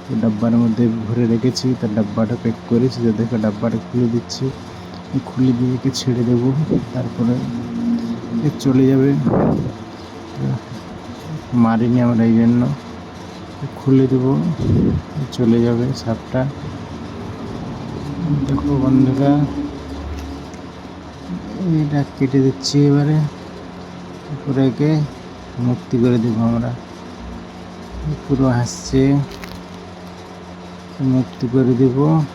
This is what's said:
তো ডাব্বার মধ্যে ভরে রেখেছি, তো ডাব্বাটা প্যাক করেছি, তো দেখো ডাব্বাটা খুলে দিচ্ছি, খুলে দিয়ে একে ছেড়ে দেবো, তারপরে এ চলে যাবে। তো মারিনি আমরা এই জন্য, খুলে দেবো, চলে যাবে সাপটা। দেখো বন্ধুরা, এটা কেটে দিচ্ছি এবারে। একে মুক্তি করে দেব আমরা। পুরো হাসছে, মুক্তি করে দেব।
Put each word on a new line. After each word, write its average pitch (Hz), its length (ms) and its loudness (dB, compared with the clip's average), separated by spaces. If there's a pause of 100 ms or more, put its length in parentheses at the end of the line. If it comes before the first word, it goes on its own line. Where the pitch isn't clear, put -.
তো - 60 -14 (120)
ডাব্বার 113 300 2 (100)
মধ্যে 117 220 2 (180)
ভরে 117 300 0
রেখেছি, 120 340 0 (140)
তো 120 60 -2 (100)
ডাব্বাটা 113 460 0
প্যাক 113 140 0 (140)
করেছি, 120 360 4
তো 113 120 6
দেখো 113 260 0
ডাব্বাটা 110 420 0
খুলে 123 280 2
দিচ্ছি, - 300 -4 (840)
খুলে 127 300 2
দিয়ে 127 180 2
একে 131 140 0 (100)
ছেড়ে 123 300 0
দেবো, 120 180 4 (460)
তারপরে 120 400 0 (1120)
এ - 20 4 (160)
চলে 131 260 6
যাবে। 135 200 4 (1200)
তো 131 80 -6 (1200)
মারিনি 117 420 4
আমরা 117 240 4
এই 113 100 6
জন্য, 120 220 6 (1160)
খুলে 135 340 4
দেবো, 131 200 2 (1040)
চলে 117 300 4
যাবে 120 200 2 (160)
সাপটা। 113 380 -2 (2000)
দেখো 139 240 0 (140)
বন্ধুরা, 131 480 6 (2250)
এটা 151 440 2 (140)
কেটে 135 220 4
দিচ্ছি 139 460 4
এবারে। 143 300 4 (1500)
একে 147 340 2 (580)
মুক্তি 123 400 0
করে 123 200 4
দেব 113 220 2
আমরা। 117 340 0 (1500)
পুরো 135 200 4
হাসছে, 131 640 2 (1900)
মুক্তি 131 520 0
করে 127 220 4
দেব। 135 460 4 (140)